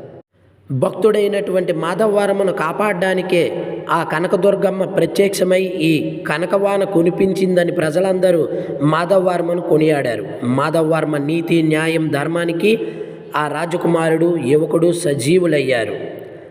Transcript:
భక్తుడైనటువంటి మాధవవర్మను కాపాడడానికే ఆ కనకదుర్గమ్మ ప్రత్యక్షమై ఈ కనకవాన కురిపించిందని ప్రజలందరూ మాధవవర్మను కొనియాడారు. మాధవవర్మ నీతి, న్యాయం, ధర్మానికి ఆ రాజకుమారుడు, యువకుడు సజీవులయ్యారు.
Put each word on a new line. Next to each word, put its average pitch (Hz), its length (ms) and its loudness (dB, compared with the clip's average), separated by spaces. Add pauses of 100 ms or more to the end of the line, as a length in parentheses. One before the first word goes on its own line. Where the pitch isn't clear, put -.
(720)
భక్తుడైనటువంటి 190 1000 0
మాధవవర్మను 196 800 0
కాపాడడానికే 180 880 0 (480)
ఆ 160 120 2 (100)
కనకదుర్గమ్మ 185 720 0
ప్రత్యక్షమై 185 760 0
ఈ 160 320 0 (360)
కనకవాన 196 560 0
కురిపించిందని 175 880 2
ప్రజలందరూ 180 760 2 (340)
మాధవవర్మను 175 800 2
కొనియాడారు. 143 640 2 (200)
మాధవవర్మ 151 720 0
నీతి, 165 460 0
న్యాయం, 160 460 2
ధర్మానికి 170 640 0 (640)
ఆ 151 100 0
రాజకుమారుడు, 165 880 0 (160)
యువకుడు 160 400 2
సజీవులయ్యారు. 143 1000 0 (560)